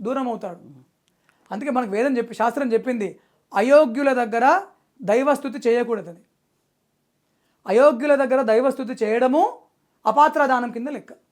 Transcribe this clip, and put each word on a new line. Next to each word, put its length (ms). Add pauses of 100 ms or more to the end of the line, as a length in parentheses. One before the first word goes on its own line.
దూరం 280
అవుతాడు. 300 (960)
అందుకే 180
మనకు 200
వేదం 260
చెప్పి, 180
శాస్త్రం 380
చెప్పింది, 480 (340)
అయోగ్యుల 580
దగ్గర 500 (400)
దైవస్తుతి 680
చేయకూడదని. 520 (1500)
అయోగ్యుల 480
దగ్గర 280
దైవస్తుతి 640
చేయడము 540 (480)
అపాత్రదానం 640
కింద 180
లెక్క. 240 (200)